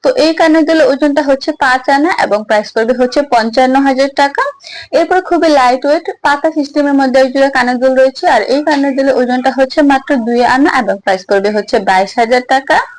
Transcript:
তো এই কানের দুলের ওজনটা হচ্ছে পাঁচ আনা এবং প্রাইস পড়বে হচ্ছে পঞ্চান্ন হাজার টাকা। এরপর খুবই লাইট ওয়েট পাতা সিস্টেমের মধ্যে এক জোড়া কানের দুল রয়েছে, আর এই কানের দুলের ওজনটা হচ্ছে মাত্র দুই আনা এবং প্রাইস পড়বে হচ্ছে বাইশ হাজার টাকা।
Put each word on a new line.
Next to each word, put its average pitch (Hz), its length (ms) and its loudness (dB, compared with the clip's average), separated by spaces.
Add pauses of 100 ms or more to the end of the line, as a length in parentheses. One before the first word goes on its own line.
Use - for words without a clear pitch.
তো - 60 2 (160)
এই 320 140 2
কানের 320 280 4
দুলের 320 240 2
ওজনটা 285 380 0
হচ্ছে 269 200 -2 (140)
পাঁচ 269 200 0 (120)
আনা 302 160 0 (140)
এবং 208 220 -2
প্রাইস 214 280 0
পড়বে 226 260 0
হচ্ছে 247 180 0 (140)
পঞ্চান্ন 247 420 0 (120)
হাজার 269 220 0 (120)
টাকা। 277 220 -2 (540)
এরপর 339 200 0 (120)
খুবই 330 200 2 (100)
লাইট 254 260 2
ওয়েট 320 200 0 (200)
পাতা 294 320 0
সিস্টেমের 285 420 -2
মধ্যে 262 200 2
এক 262 140 2
জোড়া 269 220 2
কানের 247 260 0
দুল 262 180 2
রয়েছে, 262 240 0 (120)
আর 214 60 2 (120)
এই 294 140 0
কানের 277 300 0
দুলের 269 240 0
ওজনটা 254 360 -2
হচ্ছে 269 220 0 (120)
মাত্র 269 180 -2 (180)
দুই 240 140 0 (140)
আনা 277 140 2 (120)
এবং 196 220 -2
প্রাইস 190 260 -2
পড়বে 202 260 0
হচ্ছে 208 200 -4 (140)
বাইশ 190 300 0
হাজার 247 240 0 (100)
টাকা। 285 240 0 (220)